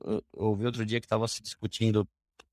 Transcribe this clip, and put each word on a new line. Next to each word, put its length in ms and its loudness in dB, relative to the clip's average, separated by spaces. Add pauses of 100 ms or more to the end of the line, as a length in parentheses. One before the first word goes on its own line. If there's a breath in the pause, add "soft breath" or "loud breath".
eu, 200 -2 (120)
eu 100 -4
ouvi 200 0
outro 200 -2
dia 140 -2
que 80 -20
tava 200 2
se 140 -8
discutindo 680 0 (440)